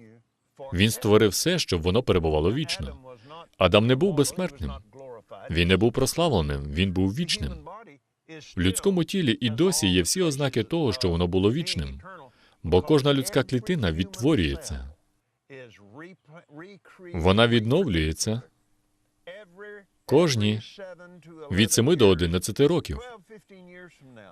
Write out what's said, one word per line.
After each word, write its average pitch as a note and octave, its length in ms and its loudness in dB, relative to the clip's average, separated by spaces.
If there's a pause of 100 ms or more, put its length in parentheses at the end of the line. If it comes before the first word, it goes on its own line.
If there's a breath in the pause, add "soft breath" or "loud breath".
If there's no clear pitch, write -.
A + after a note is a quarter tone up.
(720)
Він G2+ 180 4
створив G#2+ 380 6
все, E3 300 -2
щоб F2 220 -2
воно F#2 220 2
перебувало E2 500 2
вічно. - 640 -8 (400)
Адам G#2 300 6
не B2+ 80 4
був F3 180 0
безсмертним. C#3+ 580 -2 (800)
Він - 180 0
не F#2 100 6
був A#2 160 4
прославленим, G#2 680 0
він E2 300 -2
був F#2+ 220 0
вічним. E3+ 380 -4 (1040)
В - 20 -8
людському E3 440 0
тілі E3 380 0
і A#2+ 80 0
досі C#3+ 380 0
є F2+ 140 4
всі - 200 0
ознаки C#3 420 -2
того, D3 300 -2
що F#2+ 160 0
воно E2+ 180 0
було F#2+ 240 2
вічним. D2+ 500 -6 (640 soft breath)
Бо F2+ 180 2
кожна C#3+ 320 2
людська C3+ 300 0
клітина B2 480 -2
відтворюється. D#2 1000 -2 (2250)
Вона F#2+ 340 4
відновлюється A2+ 960 0 (1600)
кожні A2+ 560 0 (880)
від A2+ 200 0
семи C3 240 2
до A#2+ 120 6
одинадцяти F#2 600 2
років. D3 320 -2 (1300)